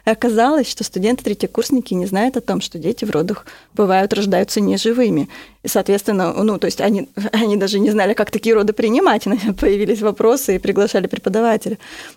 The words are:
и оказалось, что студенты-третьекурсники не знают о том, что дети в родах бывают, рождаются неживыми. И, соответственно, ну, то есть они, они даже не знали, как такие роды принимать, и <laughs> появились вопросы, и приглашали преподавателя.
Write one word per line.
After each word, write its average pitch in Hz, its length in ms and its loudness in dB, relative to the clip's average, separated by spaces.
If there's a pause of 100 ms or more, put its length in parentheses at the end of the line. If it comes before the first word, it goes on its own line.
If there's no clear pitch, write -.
и 220 40 4
оказалось, 240 600 2
что - 140 -8
студенты-третьекурсники 214 1120 -2
не 185 120 -2
знают 208 300 0
о 247 40 -2
том, - 200 -2
что - 180 -10
дети 160 260 -4
в 214 60 -4
родах 180 340 -2 (300)
бывают, 196 380 2
рождаются 202 480 0
неживыми. 202 680 2 (340)
И, - 60 -8
соответственно, 196 640 0
ну, 202 260 0
то 185 80 -2
есть - 140 -4
они, 196 280 0 (240)
они 214 240 2
даже 196 240 0
не 214 100 2
знали, 208 240 2
как 208 160 -2
такие 226 240 0
роды 208 180 2
принимать, 233 540 2
и 208 260 0
<laughs> - 80 -8
появились 202 400 2
вопросы, 214 560 2
и - 20 -6
приглашали 196 480 0
преподавателя. 214 720 -2 (400)